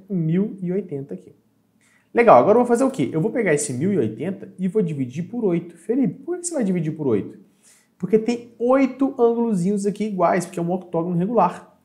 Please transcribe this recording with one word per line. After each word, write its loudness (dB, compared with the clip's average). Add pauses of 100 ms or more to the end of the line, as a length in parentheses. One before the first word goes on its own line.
(100)
mil -2
e -6
oitenta -6
aqui. -18 (840)
Legal, 8
agora 6
eu 6
vou 2
fazer 2
o 2
quê? -2
Eu 0
vou -2
pegar 0
esse -2
mil -2
e 0
oitenta -4
e -4
vou 0
dividir -4
por -6
oito. -2
Felipe, -2 (100)
por -6
que -12
você -8
vai -2
dividir -2
por -6
oito? -2 (600)
Porque 0
tem -4
oito 2
ângulozinhos 2
aqui -2
iguais, 0
porque -10
é -2
um -2
octógono -4
regular. 0